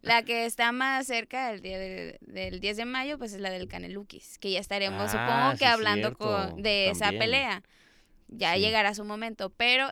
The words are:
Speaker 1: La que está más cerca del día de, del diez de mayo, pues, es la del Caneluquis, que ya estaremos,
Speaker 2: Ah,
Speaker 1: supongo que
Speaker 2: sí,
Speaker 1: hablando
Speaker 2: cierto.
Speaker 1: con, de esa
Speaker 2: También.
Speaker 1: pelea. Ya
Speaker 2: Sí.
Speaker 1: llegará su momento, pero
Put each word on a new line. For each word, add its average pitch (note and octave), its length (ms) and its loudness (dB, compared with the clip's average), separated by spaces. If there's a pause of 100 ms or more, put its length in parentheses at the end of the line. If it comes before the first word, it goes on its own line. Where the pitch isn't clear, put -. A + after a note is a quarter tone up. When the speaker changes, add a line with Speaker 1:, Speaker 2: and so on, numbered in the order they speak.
Speaker 1:
La A#3 220 4
que A#3 220 0
está A#3 280 2
más C4 340 0
cerca B3+ 420 -4
del G3+ 120 -8
día F#3+ 180 -8
de, F#3 420 -8
del F#3 380 -8
diez G3+ 160 -2
de A3+ 80 -6
mayo, C4 340 -4
pues, A#3 160 -8
es G3 60 -10
la F#3+ 100 -4
del F#3 200 -6
Caneluquis, F#3 680 -12
que G3 140 -4
ya F#3 80 2
estaremos, G3 500 -2
Speaker 2:
Ah, - 20 -
Speaker 1:
supongo B3 420 4
que B3+ 60 -4
Speaker 2:
sí, C#4 60 4
Speaker 1:
hablando G#3+ 440 4
Speaker 2:
cierto. G#3+ 160 -8 (300)
Speaker 1:
con, F#3+ 60 -10
de G3+ 280 2
esa G3 160 0
Speaker 2:
También. G3+ 180 2
Speaker 1:
pelea. A#3 400 0 (640)
Ya D#3 280 0
Speaker 2:
Sí. F#3+ 60 4
Speaker 1:
llegará G#3+ 340 4
su G#3 100 -8
momento, G#3+ 440 -6
pero B3 420 2